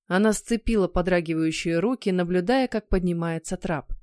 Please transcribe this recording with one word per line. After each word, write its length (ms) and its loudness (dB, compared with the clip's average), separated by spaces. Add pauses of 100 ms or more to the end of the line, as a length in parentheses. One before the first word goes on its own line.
Она 260 4
сцепила 540 0
подрагивающие 920 0
руки, 320 0
наблюдая, 560 0
как 220 -6
поднимается 680 -2
трап. 460 -6